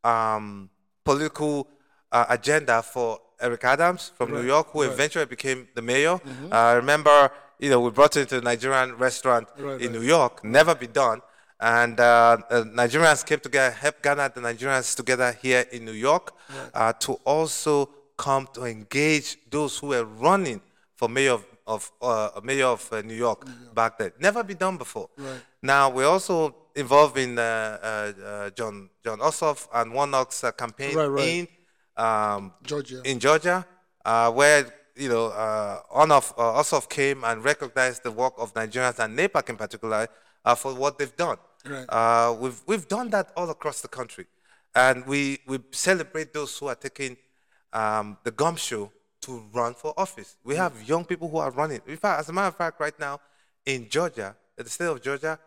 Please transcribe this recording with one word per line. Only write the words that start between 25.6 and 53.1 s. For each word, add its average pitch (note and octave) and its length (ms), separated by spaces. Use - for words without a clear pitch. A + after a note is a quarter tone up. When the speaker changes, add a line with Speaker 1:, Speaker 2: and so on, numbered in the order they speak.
Speaker 1:
Now, C#3 280
we're C3 160
also E3 480
involved C#3 440
in, B2 200
uh, A#2 40
uh, G#2 420
uh, G2+ 260
John, G2+ 380
John A2 140
Ossoff D3+ 560
and A#2 180
Warnock's, C3+ 520
uh, A#2 80
campaign C3+ 440
Speaker 2:
Right, D#3 100
right. C#3 220
Speaker 1:
in, F3 200
um, G#2+ 560
Speaker 2:
Georgia. B2+ 420
Speaker 1:
in C3 140
Georgia, D#3+ 480
uh, A#2 260
where, C#3+ 400
you C3+ 140
know, A2+ 200
uh, G#2+ 520
Onof-, D3 420
uh, A#2 240
Ossoff D3+ 300
came C3+ 340
and A2+ 180
recognized B2+ 600
the A#2+ 80
work B2+ 260
of A#2 180
Nigerians A#2 440
and A2+ 200
napac E3+ 300
in A2+ 80
particular, A2 500
uh, A#2+ 100
for C3+ 200
what C3+ 240
they've C#3 180
done. D#3+ 200
Speaker 2:
Right. C3 240
Speaker 1:
Uh, A#2 500
we've, B2 280
we've F#3+ 200
done A3+ 240
that G3 260
all E3+ 140
across D3 300
the - 80
country. A#2 380
And B2+ 320
we, C#3 400
we C3 120
celebrate D#3+ 600
those D3 260
who C#3+ 100
are B2 80
taking, C3 400
um, G#2+ 520
the A#2+ 60
gumshoe B2 580
to A#2+ 200
run A#2+ 220
for D3+ 220
office. F3+ 480
We C3+ 100
Speaker 2:
Mm. D#3+ 40
Speaker 1:
have C#3+ 300
young E3+ 160
people E3+ 240
who D#3 100
are C#3+ 120
running. C#3 360
In D3 100
fact, F3 240
as D3+ 80
a D#3+ 40
matter F#3+ 160
of - 80
fact, E3 220
right D3+ 220
now C#3+ 200